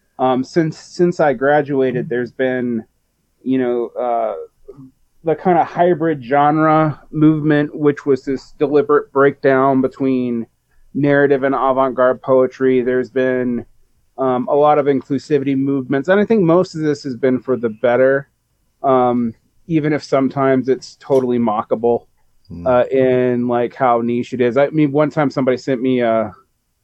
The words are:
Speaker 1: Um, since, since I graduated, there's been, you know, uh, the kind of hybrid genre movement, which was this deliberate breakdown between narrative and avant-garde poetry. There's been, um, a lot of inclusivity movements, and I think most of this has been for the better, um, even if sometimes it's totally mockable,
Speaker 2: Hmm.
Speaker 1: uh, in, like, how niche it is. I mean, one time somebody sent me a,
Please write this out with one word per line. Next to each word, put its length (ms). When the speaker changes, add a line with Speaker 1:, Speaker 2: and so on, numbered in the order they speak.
Speaker 1:
Um, 240
since, 340
since 440
I 120
graduated, 760
there's 240
been, 520
you 160
know, 320
uh, 440
the 120
kind 220
of 80
hybrid 560
genre 800
movement, 640
which 300
was 200
this 340
deliberate 540
breakdown 680
between 640
narrative 520
and 100
avant-garde 680
poetry. 600
There's 280
been, 540
um, 300
a 60
lot 240
of 80
inclusivity 720
movements, 520
and 120
I 40
think 180
most 320
of 60
this 240
has 120
been 240
for 160
the 140
better, 580
um, 520
even 260
if 100
sometimes 640
it's 280
totally 420
mockable, 680
Speaker 2:
Hmm. 180
Speaker 1:
uh, 180
in, 600
like, 280
how 260
niche 320
it 80
is. 160
I 140
mean, 200
one 200
time 200
somebody 280
sent 240
me 180
a, 340